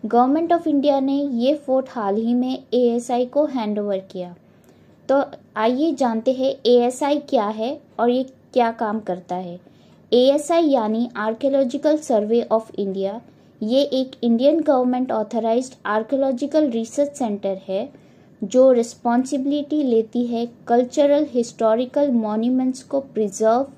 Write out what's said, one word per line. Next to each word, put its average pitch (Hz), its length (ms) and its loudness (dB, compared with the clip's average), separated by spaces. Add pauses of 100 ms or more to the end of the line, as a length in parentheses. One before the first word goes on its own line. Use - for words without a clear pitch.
Government 269 480 2
of 330 160 0
India 285 340 0
ने 277 140 0 (220)
ये 262 180 2
फोर्ट 262 340 -2
हाल 202 260 -2
ही 226 180 0
में 254 300 -2 (100)
एएसआई 240 520 0
को 285 200 0
हैंडओवर 208 520 -4 (120)
किया। 180 240 -12 (760)
तो 277 140 2 (340)
आइए 254 360 0
जानते 240 400 0
हैं 262 220 -2 (120)
एएसआई 247 520 2 (100)
क्या 226 200 0
है 220 300 -6 (200)
और 240 120 2
ये 254 120 0 (320)
क्या 233 180 2
काम 220 280 -4
करता 180 360 -8
है। 180 220 -10 (540)
एएसआई 294 560 4
यानी 233 400 0 (100)
Archaeological 269 840 0
Survey 226 480 0
of 226 300 -2
India, 196 400 -6 (400)
ये 247 220 2
एक 262 400 -2
इंडियन 254 380 2
गवर्नमेंट 254 520 0
ऑथराइज्ड 226 640 -2 (120)
आर्कियोलॉजिकल 269 840 0
रिसर्च 277 460 -4
सेंटर 202 420 -4 (100)
है, 202 200 -4 (540)
जो 254 300 6
रिस्पॉन्सिबिलिटी 262 1080 -2
लेती 240 440 0
है 233 200 -4 (200)
कल्चरल 285 640 2
हिस्टोरिकल 240 840 0
मॉन्यूमेंट्स 240 680 -2
को 269 180 -4
प्रिजर्व 220 680 0 (120)